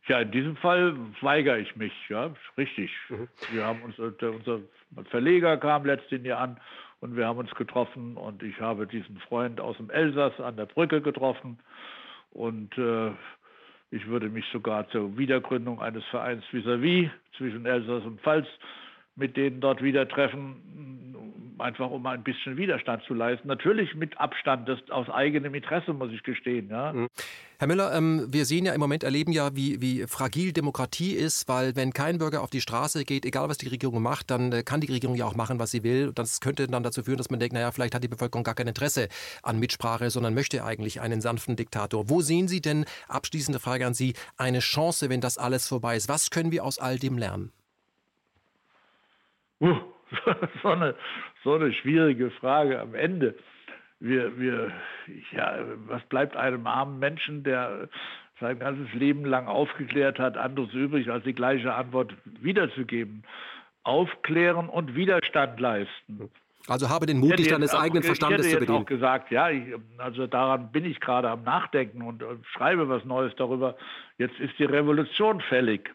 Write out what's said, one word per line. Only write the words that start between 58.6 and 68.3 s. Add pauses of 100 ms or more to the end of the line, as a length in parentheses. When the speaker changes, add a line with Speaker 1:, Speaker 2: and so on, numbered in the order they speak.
Speaker 1:
ganzes
Leben
lang
aufgeklärt
hat,
anderes
übrig,
als
die
gleiche
Antwort (100)
wiederzugeben? (580)
Aufklären
und
Widerstand
leisten. (380)
Speaker 2:
Also
habe
den
Mut,
Speaker 1:
Ich
hätte
Speaker 2:
dich
Speaker 1:
jetzt
Speaker 2:
deines
Speaker 1:
auch,
Speaker 2:
eigenen
Speaker 1:
ich
Speaker 2:
Verstandes